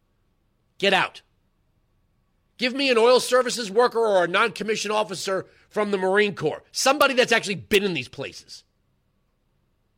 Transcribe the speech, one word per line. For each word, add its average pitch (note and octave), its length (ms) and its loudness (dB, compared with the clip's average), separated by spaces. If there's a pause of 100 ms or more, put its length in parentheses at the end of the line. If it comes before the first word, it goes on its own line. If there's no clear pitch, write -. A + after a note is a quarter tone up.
(760)
Get G3 160 0
out. E3+ 280 -2 (1400)
Give A#3+ 160 -2
me C4+ 160 -2
an A#3+ 80 2
oil A#3+ 220 6
services B3 500 -2
worker A3 300 0
or G#3 240 2
a E3+ 60 -2
non-commissioned G#3 640 -2
officer G3 540 -4 (240)
from G#3 220 -4
the G3+ 60 0
Marine F#3+ 380 0
Corps. C#3 360 -6
Somebody C#4 420 2
that's A#3+ 200 2
actually G3+ 220 -2
been F#3+ 280 2
in G3 100 0
these C3+ 140 -8
places. - 560 -16 (1300)